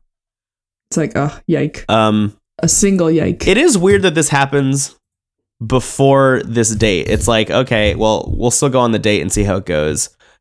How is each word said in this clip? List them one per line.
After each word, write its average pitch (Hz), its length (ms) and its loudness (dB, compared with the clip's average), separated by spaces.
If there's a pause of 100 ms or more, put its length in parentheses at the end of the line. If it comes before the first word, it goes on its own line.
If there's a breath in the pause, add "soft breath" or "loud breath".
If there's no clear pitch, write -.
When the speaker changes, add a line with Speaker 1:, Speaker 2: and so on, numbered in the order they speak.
(920)
Speaker 1:
It's - 60 -8
like, 151 200 -2
oh, 143 300 -4
yike. 147 420 -4
Speaker 2:
Um, 107 480 0 (260)
Speaker 1:
A 165 60 2
single 185 420 0
yike. 165 380 -2
Speaker 2:
it 196 80 2
is 277 220 2
weird 196 240 2
that 175 120 0
this 160 140 0
happens 139 680 -2 (680)
before 135 800 2
this 113 300 0
date. 104 340 0
It's 107 200 0
like, 110 220 0
okay, 107 440 0
well, 107 420 -2
we'll 117 140 0
still 143 180 0
go 127 120 0
on 120 120 2
the 107 60 0
date 104 240 0
and 92 100 -6
see 104 120 0
how 98 120 0
it 95 100 -8
goes, 76 440 -2 (300 soft breath)